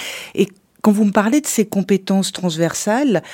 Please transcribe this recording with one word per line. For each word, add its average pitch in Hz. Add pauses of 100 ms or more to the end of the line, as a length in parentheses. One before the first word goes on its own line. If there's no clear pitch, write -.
(340)
Et 190 (340)
quand 220
vous 214
me 202
parlez 226
de 294
ces 208
compétences 190
transversales, 180 (120)